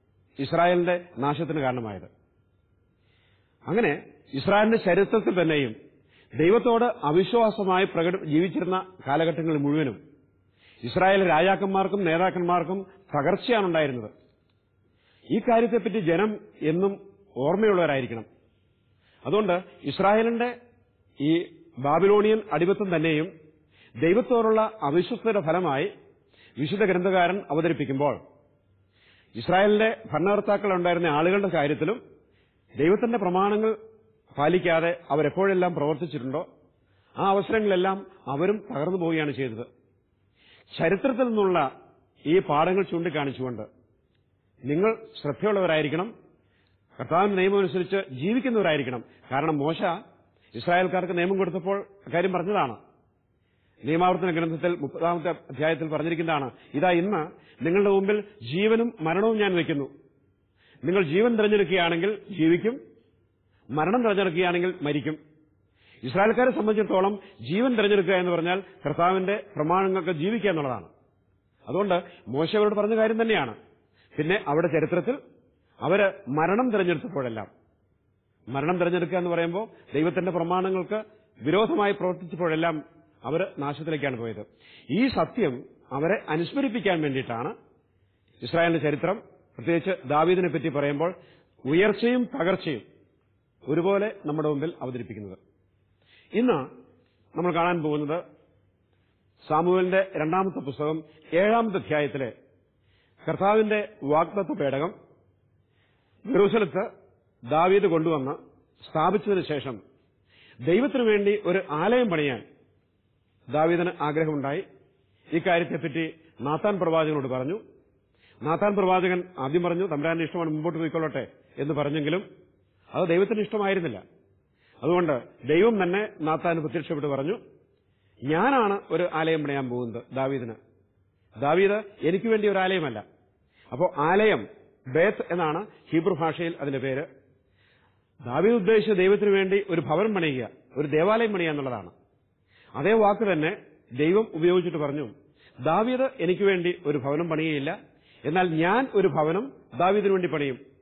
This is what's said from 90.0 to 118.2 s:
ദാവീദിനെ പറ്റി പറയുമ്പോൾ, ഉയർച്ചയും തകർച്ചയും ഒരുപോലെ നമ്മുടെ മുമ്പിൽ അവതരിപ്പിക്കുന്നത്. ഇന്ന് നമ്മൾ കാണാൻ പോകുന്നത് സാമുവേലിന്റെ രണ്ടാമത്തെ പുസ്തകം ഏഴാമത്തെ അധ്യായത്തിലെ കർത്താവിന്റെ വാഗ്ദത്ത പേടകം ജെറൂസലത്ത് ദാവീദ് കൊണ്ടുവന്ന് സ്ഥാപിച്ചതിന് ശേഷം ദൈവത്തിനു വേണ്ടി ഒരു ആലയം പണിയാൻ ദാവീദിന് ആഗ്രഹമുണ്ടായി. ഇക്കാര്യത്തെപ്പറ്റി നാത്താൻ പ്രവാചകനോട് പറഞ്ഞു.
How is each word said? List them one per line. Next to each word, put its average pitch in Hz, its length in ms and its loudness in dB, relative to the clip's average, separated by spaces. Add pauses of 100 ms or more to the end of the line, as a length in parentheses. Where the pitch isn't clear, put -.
ദാവീദിനെ 170 420 2
പറ്റി 160 200 -4
പറയുമ്പോൾ, 147 440 -2 (520)
ഉയർച്ചയും 214 580 2
തകർച്ചയും 170 580 -2 (840)
ഒരുപോലെ 196 480 0 (100)
നമ്മുടെ 151 240 -2
മുമ്പിൽ 151 320 -4
അവതരിപ്പിക്കുന്നത്. 110 560 -12 (960)
ഇന്ന് 196 520 -2 (520)
നമ്മൾ 175 160 -2
കാണാൻ 170 300 0
പോകുന്നത് 151 400 -4 (1200)
സാമുവേലിന്റെ 180 680 2
രണ്ടാമത്തെ 175 440 0
പുസ്തകം 147 440 -4 (300)
ഏഴാമത്തെ 208 440 2
അധ്യായത്തിലെ 135 560 -2 (920)
കർത്താവിന്റെ 208 600 2 (140)
വാഗ്ദത്ത 170 440 0
പേടകം 147 460 -2 (1300)
ജെറൂസലത്ത് 202 640 0 (600)
ദാവീദ് 185 340 4
കൊണ്ടുവന്ന് 160 480 0 (600)
സ്ഥാപിച്ചതിന് 185 500 0
ശേഷം 131 400 -8 (840)
ദൈവത്തിനു 240 380 2
വേണ്ടി 208 420 2
ഒരു 185 240 0
ആലയം 214 400 2
പണിയാൻ 143 340 -2 (1080)
ദാവീദിന് 170 420 0 (100)
ആഗ്രഹമുണ്ടായി. 151 640 -2 (720)
ഇക്കാര്യത്തെപ്പറ്റി 165 800 -2 (260)
നാത്താൻ 156 380 -2
പ്രവാചകനോട് 156 480 0
പറഞ്ഞു. 131 320 -4 (840)